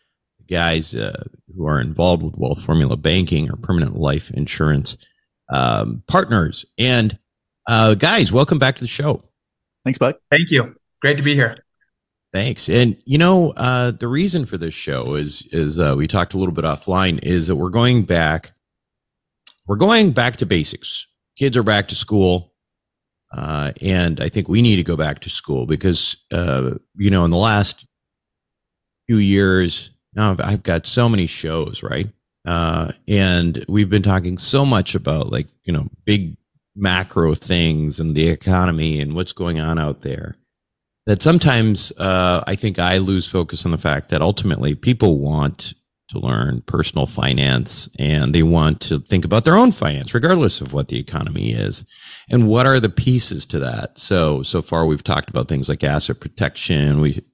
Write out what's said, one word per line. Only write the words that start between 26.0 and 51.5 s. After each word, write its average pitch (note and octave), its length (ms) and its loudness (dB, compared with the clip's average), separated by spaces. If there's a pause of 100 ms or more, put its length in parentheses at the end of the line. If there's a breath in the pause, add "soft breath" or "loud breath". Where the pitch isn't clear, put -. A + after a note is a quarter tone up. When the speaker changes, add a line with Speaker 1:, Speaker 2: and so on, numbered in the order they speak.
Speaker 1:
uh, C2 460 -2 (200)
you G2+ 140 2
know, F#2 140 4
in E2 80 2
the F2 40 2
last G#2 480 2 (1200)
few A#2 80 4
years, G2 760 2 (240)
now G#2 160 2
I've, F#2 100 -2
I've G2+ 220 -2
got E2 240 -2
so A#2+ 220 2
many G2+ 180 2
shows, D#2+ 560 -6
right? D2 260 -4 (380)
Uh, E2 460 -2 (160)
and F2+ 600 2
we've G2+ 220 0
been G2 140 2
talking F#2 340 0
so C#3 260 2
much A2+ 300 0
about, D2+ 380 -2
like, D2 160 -4 (160)
you F2+ 80 -4
know, D2 160 -2 (160)
big G2 320 -2 (400)
macro F2+ 580 0
things D#2 640 -2
and D#2+ 160 -4
the D#2 140 2
economy E2 720 0
and D2 160 -6
what's F2 160 -6
going F2 260 -6
on D#2+ 180 -2
out D2+ 260 -4
there - 340 -10 (680)
that G#2 140 2
sometimes, B2 800 2
uh, F#2 480 0
I F#2+ 80 -4
think G2 240 -4
I F2+ 200 2
lose F#2+ 300 0
focus - 380 -4
on F2 60 0
the D#2+ 60 -2
fact D2 320 -2
that D2 120 0
ultimately D#2+ 540 0
people A2 420 2
want D2 560 -2 (400)
to - 120 -6
learn B1 360 -2
personal - 440 -2
finance, C2+ 840 0 (100)
and D2 360 0
they E2 80 4
want D#2+ 380 2
to - 180 -2
think F2 260 0
about G#2+ 200 2
their E3 120 4
own A#3+ 160 6
finance, D2 420 -4
regardless D3 460 2
of C2 120 -8
what C#2+ 160 -2
the A#1 100 -6
economy - 540 -4